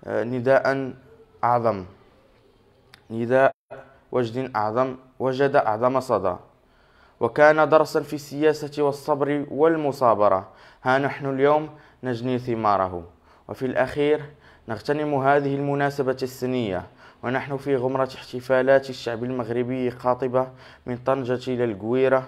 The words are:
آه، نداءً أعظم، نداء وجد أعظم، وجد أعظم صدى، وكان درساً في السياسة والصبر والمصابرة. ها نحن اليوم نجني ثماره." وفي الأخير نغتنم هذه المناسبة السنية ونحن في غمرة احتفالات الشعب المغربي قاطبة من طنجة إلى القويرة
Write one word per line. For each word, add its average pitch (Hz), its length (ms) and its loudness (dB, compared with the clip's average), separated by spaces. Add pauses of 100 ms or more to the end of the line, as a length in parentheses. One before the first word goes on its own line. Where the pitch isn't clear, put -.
آه، 107 200 -2
نداءً 131 680 0 (520)
أعظم، 117 400 2 (1300)
نداء 120 420 2 (600)
وجد 127 440 -2
أعظم، 113 380 0 (240)
وجد 131 380 0
أعظم 127 440 2
صدى، 95 360 0 (840)
وكان 151 480 4
درساً 156 320 4
في 147 140 -8
السياسة 147 680 -2
والصبر 143 680 -2
والمصابرة. 127 1000 2 (340)
ها 127 160 2
نحن 139 280 -2
اليوم 143 420 2 (340)
نجني 127 360 -2
ثماره." 104 640 0 (460)
وفي 131 180 -8
الأخير 143 540 0 (480)
نغتنم 147 460 -4
هذه 139 400 2
المناسبة 139 680 -2
السنية 127 640 -4 (360)
ونحن 131 340 -4
في 135 200 -2
غمرة 131 400 0
احتفالات 131 720 2
الشعب 117 340 -6
المغربي 123 680 -4
قاطبة 127 580 0 (380)
من 123 100 -4
طنجة 127 520 -2
إلى 123 160 0
القويرة 123 640 0